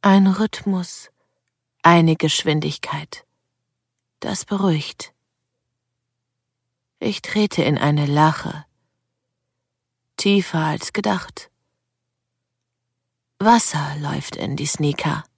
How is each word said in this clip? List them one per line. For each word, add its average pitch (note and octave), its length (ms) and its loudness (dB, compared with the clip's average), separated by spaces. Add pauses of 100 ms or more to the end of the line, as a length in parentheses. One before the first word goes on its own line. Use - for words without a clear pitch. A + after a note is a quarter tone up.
Ein G3 260 6
Rhythmus, F#3+ 840 -2 (720)
eine E3 340 6
Geschwindigkeit. D3+ 1080 -4 (920)
Das - 260 -6
beruhigt. F#3 720 -2 (1800)
Ich - 240 -6
trete G#3 400 -2
in D3 160 0
eine D3 280 0
Lache. D3+ 580 0 (1500)
Tiefer F#3+ 480 0
als D3+ 280 -4
gedacht. - 600 -6 (1900)
Wasser D#3+ 640 2
läuft C#3+ 340 -6
in - 220 -6
die D3 100 -4
Sneaker. D3 580 -2 (140)